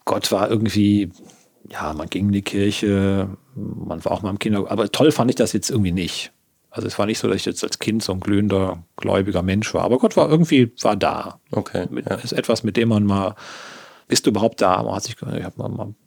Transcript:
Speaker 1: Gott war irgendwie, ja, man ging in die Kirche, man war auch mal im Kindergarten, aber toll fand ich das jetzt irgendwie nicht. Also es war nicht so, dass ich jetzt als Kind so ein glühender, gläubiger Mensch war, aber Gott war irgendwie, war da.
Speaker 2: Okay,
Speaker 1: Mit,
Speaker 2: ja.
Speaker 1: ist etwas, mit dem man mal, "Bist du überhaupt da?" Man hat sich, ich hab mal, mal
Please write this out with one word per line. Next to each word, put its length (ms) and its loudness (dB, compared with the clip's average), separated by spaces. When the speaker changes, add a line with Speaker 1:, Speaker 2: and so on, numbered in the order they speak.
Speaker 1:
Gott 260 -2
war 180 2
irgendwie, 600 2
ja, 240 -8
man 160 -8
ging 180 0
in 40 2
die 100 2
Kirche, 840 0
man 520 -8
war 80 0
auch 80 -4
mal 80 -4
im 100 -4
Kindergarten, 320 0
aber 180 0
toll 220 4
fand 180 2
ich 60 2
das 160 2
jetzt 180 -2
irgendwie 220 0
nicht. 400 -4
Also 160 -6
es 100 -8
war 80 0
nicht 140 0
so, 80 0
dass 80 2
ich 100 -2
jetzt 200 -4
als 140 -4
Kind 220 0
so 120 -2
ein 80 -4
glühender, 600 2
gläubiger 480 0
Mensch 300 0
war, 100 0
aber 140 2
Gott 180 2
war 140 4
irgendwie, 420 4
war 140 2
da. 460 -2
Speaker 2:
Okay, 380 -4
Speaker 1:
Mit, 200 -6
Speaker 2:
ja. 60 -2
Speaker 1:
ist 160 -8
etwas, 320 0
mit 140 0
dem 120 4
man 140 4
mal, 320 0
"Bist 180 0
du 40 2
überhaupt 320 2
da?" 200 4
Man 140 -2
hat 80 -6
sich, 180 -10
ich 220 -6
hab 140 -12
mal, 100 -6
mal 260 -8